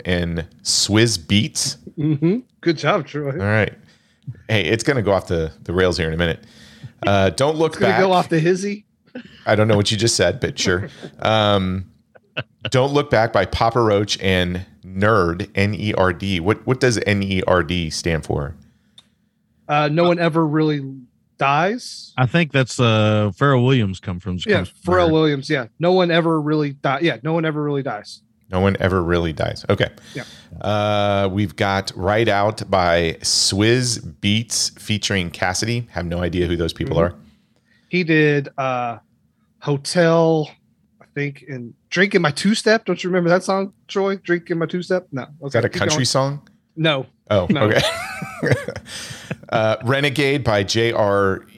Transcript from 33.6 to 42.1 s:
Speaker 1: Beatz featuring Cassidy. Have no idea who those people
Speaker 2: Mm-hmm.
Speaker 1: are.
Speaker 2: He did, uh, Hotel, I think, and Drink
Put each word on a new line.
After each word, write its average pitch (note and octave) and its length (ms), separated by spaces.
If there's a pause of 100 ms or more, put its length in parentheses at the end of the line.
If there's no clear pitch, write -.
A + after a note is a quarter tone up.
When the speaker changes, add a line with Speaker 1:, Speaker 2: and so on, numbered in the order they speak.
Speaker 1:
Beatz - 580
featuring G2+ 520
Cassidy. A2+ 600
Have - 160
no E2+ 140
idea F2 260
who E2+ 100
those E2 180
people D2 240
Speaker 2:
Mm-hmm. E2+ 180
Speaker 1:
are. - 20 (680)
Speaker 2:
He F3+ 160
did, D3+ 540
uh, B2 400 (600)
Hotel, E3 920 (500)
I - 140
think, C#3+ 340
and B2 240 (160)
Drink G3+ 260